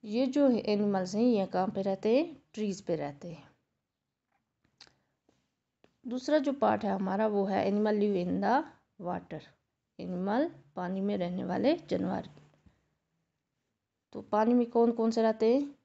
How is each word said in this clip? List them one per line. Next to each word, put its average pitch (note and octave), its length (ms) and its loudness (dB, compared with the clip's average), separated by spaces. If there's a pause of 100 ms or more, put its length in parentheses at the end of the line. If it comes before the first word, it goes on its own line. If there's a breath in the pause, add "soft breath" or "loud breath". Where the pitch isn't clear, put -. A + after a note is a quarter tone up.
ये A3+ 240 0
जो C#4 220 4
एनिमल्स G#3 640 0
हैं A3 80 2
ये A3 220 4
कहाँ F#3 220 -2
पे - 140 -4
रहते G3 360 0
हैं, E4 240 -2 (120)
ट्रीज G#3 280 -6
पे F3 140 -2
रहते C#3+ 360 -8
हैं। - 200 -20 (2500)
दूसरा B3+ 300 0
जो C#4 160 0
पार्ट G#3+ 300 2
है G3+ 80 -2
हमारा G3 360 -2
वो G3+ 180 0
है G3 260 0
animal G#3 220 0
live G3+ 340 0
in F#3 140 -2
the A#3 220 2 (380)
water, F3 400 -10 (580)
एनिमल F#3+ 500 -4 (260)
पानी F#3 260 -6
में G3+ 160 -4
रहने F3+ 260 -4
वाले A#3 320 0
जानवर। F#3 540 -4 (1800)
तो G3+ 100 -12
पानी A3 320 2
में A#3+ 160 4
कौन A#3 220 4
कौन A3+ 200 0
से A3+ 100 0
रहते A3 340 4
हैं C#4+ 300 -2